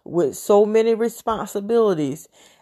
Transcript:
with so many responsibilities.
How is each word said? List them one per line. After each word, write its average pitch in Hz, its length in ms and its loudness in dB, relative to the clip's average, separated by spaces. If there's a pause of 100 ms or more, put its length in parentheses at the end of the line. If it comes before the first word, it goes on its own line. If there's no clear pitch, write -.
with 156 320 -2
so 208 280 4
many 220 300 2
responsibilities. 208 1300 -2 (320)